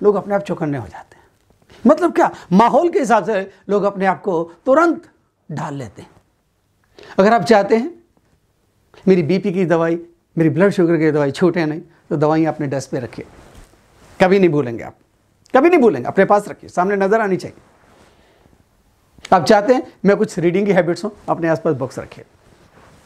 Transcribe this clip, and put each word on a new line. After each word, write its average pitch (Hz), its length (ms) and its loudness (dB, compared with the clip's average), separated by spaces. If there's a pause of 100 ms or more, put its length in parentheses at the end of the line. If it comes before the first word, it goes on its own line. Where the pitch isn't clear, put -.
लोग 202 120 4
अपने 202 200 -4
आप 196 60 -2
चौकन्ने 156 360 -6
हो 110 100 -12
जाते - 280 -20
हैं। - 80 -20 (640)
मतलब 311 300 2
क्या? 262 160 2 (220)
माहौल 233 360 4
के 392 100 -2
हिसाब 220 260 0
से 196 240 -4 (200)
लोग 196 140 0
अपने 196 220 -4
आप 190 160 -2
को 170 220 -2 (220)
तुरंत 311 440 2 (400)
ढाल 151 240 -10
लेते 131 280 -14
हैं। - 80 -20 (1080)
अगर 202 140 4
आप 196 100 0
चाहते 220 340 2
हैं 269 160 -4 (1120)
मेरी 185 160 4
बीपी 185 300 -2
की 185 120 -2
दवाई, 165 340 0 (380)
मेरी 160 120 2
ब्लड 175 220 2
शुगर 170 260 0
की 156 140 2
दवाई 147 200 -2
छूटे 170 340 -2
नहीं, 151 160 -6 (280)
तो 170 80 -4
दवाई 156 280 0
अपने 151 220 -4
डेस्क 131 240 -8
पे 147 80 -6
रखिए, - 260 -12 (920)
कभी 190 200 4
नहीं 180 100 4
भूलेंगे 123 340 -4
आप, 60 120 -16 (580)
कभी 277 160 4
नहीं 349 100 4
भूलेंगे, 147 280 2
अपने 190 180 2
पास 196 220 0
रखिए, - 220 -18
सामने 190 260 -2
नज़र 196 260 0
आनी 190 160 -2
चाहिए। - 200 -14 (1800)
आप 180 120 2
चाहते 208 280 4
हैं 247 80 2 (240)
मैं 196 120 4
कुछ 208 220 -4
रीडिंग 180 260 0
की 202 80 0
हैबिट्स 170 300 0
हों, 208 60 -8 (200)
अपने 156 180 -4
आसपास 160 280 -2
बुक्स 127 240 -10
रखिए। - 260 -18 (800)